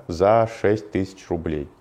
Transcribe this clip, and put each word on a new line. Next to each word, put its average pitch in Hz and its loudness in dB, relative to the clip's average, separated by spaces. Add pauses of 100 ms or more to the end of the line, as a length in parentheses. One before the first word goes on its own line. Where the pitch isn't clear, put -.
за 104 4 (120)
шесть 107 0
тысяч - -6
рублей. 82 -4 (140)